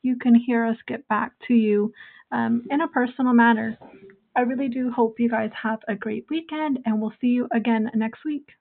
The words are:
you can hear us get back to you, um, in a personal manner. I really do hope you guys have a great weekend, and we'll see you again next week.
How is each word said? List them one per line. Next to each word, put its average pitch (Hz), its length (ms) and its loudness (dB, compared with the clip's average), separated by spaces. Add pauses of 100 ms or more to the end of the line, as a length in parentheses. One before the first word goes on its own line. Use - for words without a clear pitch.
you 254 160 -2
can 240 180 6
hear 233 300 2
us 226 100 0 (120)
get 262 200 -10
back 214 240 -2 (160)
to 247 60 2
you, 214 400 2 (400)
um, 233 360 0
in 285 120 0
a 330 80 -2
personal 254 420 0
manner. 226 460 4 (580)
I 247 60 2
really 262 260 -2
do 247 220 -4
hope 233 300 0
you 233 100 2
guys 220 220 -2 (100)
have 220 160 -4 (100)
a 214 60 -4
great 214 340 -8
weekend, 311 580 -4
and 214 140 0
we'll 220 220 -4
see 247 60 0
you 240 260 0
again 226 400 0
next 226 320 -4
week. 294 240 -6 (120)